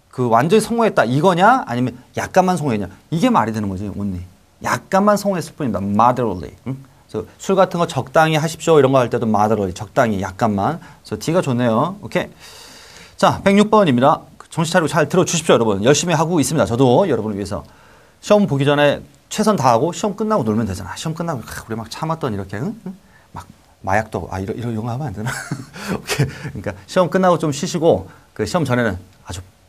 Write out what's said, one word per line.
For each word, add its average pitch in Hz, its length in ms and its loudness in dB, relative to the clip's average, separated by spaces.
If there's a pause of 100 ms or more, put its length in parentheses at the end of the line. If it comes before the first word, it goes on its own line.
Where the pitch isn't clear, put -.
그 127 200 -2
완전히 156 320 4
성공했다 220 460 2
이거냐? 180 600 4
아니면 120 320 -4 (180)
약간만 180 400 2
성공했냐? 113 300 -2 (240)
이게 170 200 0
말이 117 220 2
되는 107 160 -4
거지, 95 280 -6
only. 98 260 -6 (400)
약간만 202 540 0
성공했을 196 380 -4
뿐입니다. 107 300 -4
moderately. 104 720 0 (120)
응? 135 80 -6 (340)
그래서 107 160 -8 (120)
술 196 180 -2
같은 185 240 2
거 170 80 0
적당히 160 480 2
하십시오. 160 420 2
이런 131 140 6
거 139 60 4
할 120 120 0
때도 120 160 -2
moderately, 104 480 0
적당히, 110 480 -2
약간만. 104 560 -2 (260)
그래서 - 160 -8
D가 165 220 -2
좋네요. 123 600 0
오케이. 127 240 -4 (920)
자, - 260 2
백육 202 300 4
번입니다. 151 480 4 (300)
정신 160 220 -4
차리고 175 140 2
잘 151 220 0
들어주십시오, 175 460 2
여러분. 110 280 2
열심히 151 320 2
하고 160 240 0
있습니다. 143 280 0
저도 127 420 4
여러분을 107 280 -4
위해서. 98 280 -8 (560)
시험 208 260 4
보기 139 180 0
전에 143 360 4 (280)
최선 208 280 0
다하고 131 360 4
시험 196 240 -6
끝나고 214 260 0
놀면 110 240 0
되잖아. 92 300 -8
시험 160 180 -6
끝나고, 165 260 -6
아, - 280 -14
우리 110 80 -8
막 113 140 -10
참았던 160 440 -6
이렇게, 98 220 -8
응? 170 180 -6 (120)
응? 185 100 -12 (360)
막 - 140 -16 (360)
마약도, 101 480 -4
아, 95 100 -6
이런, 98 160 -8
이런, 120 160 -6
이런 110 120 -6
거 123 80 -8
하면 139 140 -8
안 113 60 -8
되나? 107 180 -10 (340)
<laughs> - 320 -10
오케이. - 300 -4
그러니까 123 460 -10 (140)
시험 180 240 0
끝나고 185 280 2
좀 151 140 -2
쉬시고, 151 560 0 (260)
그 107 120 -4
시험 170 180 -2
전에는 120 340 0 (280)
아주 92 140 -12 (280)